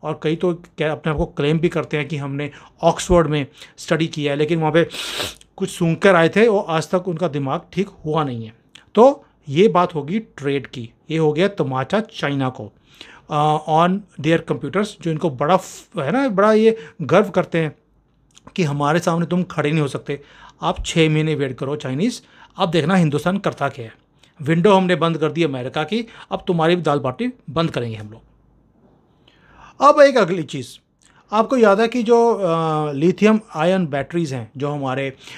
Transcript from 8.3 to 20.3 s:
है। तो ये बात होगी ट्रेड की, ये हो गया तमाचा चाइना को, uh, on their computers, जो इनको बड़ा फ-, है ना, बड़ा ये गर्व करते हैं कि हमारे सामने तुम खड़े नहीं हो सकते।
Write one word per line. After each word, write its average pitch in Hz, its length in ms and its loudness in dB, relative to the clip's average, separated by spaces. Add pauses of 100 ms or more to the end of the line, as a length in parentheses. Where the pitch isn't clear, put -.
है। 110 80 -18 (400)
तो 269 300 4 (240)
ये 170 200 4
बात 175 260 0
होगी 156 240 -6
ट्रेड 139 480 -6
की, 117 240 -14 (200)
ये 160 80 -2
हो 156 140 2
गया 175 160 2
तमाचा 135 520 -2
चाइना 143 480 -4
को, 110 240 -12 (600)
uh, 151 260 2 (120)
on 175 280 4 (280)
their 165 260 2
computers, 156 500 -6
जो 165 80 -4
इनको 160 200 -2
बड़ा 147 260 0
फ-, - 420 -8
है 135 140 -4
ना, 269 160 0
बड़ा 208 240 2
ये 220 240 4 (260)
गर्व 180 280 4
करते 170 280 -2
हैं 156 180 -4 (800)
कि 190 60 0
हमारे 143 360 0
सामने 170 280 0
तुम 180 160 0
खड़े 147 280 -4
नहीं 156 100 0
हो 143 80 0
सकते। 143 320 -10 (420)